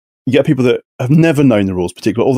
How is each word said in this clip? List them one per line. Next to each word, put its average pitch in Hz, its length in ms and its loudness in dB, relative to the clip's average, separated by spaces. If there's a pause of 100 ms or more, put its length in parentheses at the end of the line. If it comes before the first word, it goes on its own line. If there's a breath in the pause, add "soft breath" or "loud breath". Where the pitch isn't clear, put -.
(260)
you 127 60 -2
get 135 120 2
people 131 200 0
that 120 180 0 (180)
have 123 80 -4
never 156 340 2
known 110 240 2
the 95 80 -4
rules 90 200 -4
particularly, 117 360 -2
or 131 80 0